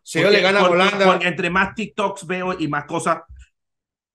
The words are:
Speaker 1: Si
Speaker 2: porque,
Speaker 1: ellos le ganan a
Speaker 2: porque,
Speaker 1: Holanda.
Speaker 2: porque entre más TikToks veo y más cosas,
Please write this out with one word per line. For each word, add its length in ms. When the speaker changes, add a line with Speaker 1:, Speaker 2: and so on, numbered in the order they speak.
Speaker 1:
Si 160
Speaker 2:
porque, 80
Speaker 1:
ellos 40
le 140
ganan 160
a 60
Speaker 2:
porque, 140
Speaker 1:
Holanda. 240
Speaker 2:
porque 200
entre 240
más 240
TikToks 540
veo 280
y 120
más 160
cosas, 380